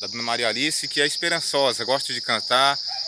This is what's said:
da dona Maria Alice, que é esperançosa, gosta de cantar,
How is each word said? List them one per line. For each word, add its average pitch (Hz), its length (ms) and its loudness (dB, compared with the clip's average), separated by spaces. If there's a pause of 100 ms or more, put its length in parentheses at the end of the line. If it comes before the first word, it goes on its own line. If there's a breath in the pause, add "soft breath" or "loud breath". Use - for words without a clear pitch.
da 101 60 -8
dona 113 160 -8
Maria 117 260 0
Alice, 135 380 -2
que 143 140 -2
é 147 60 4
esperançosa, 147 760 0
gosta 135 300 0
de 120 60 -6
cantar, 127 580 2 (300 loud breath)